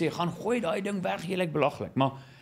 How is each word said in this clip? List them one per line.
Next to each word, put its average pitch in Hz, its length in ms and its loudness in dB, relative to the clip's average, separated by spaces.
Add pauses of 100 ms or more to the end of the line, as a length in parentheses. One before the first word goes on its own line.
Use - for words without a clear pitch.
sê, - 40 0
"Gaan 170 180 0
gooi 233 300 -2
daai 208 220 0
ding 202 200 -2
weg, 190 240 -2
jy 185 100 -2
lyk 175 160 0
belaglik." 139 440 0
Maar 131 160 4 (300)